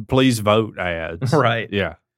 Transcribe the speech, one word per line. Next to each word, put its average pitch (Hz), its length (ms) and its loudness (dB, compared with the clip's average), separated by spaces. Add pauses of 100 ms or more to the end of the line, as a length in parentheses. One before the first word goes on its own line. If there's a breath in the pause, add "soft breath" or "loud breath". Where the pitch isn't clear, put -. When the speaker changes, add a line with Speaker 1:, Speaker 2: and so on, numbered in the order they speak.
Speaker 1:
please 131 320 2
vote 104 380 0
ads. 87 560 -4
Speaker 2:
<laughs> 156 60 4
Right. 117 320 0
Speaker 1:
Yeah. 92 240 -2 (220)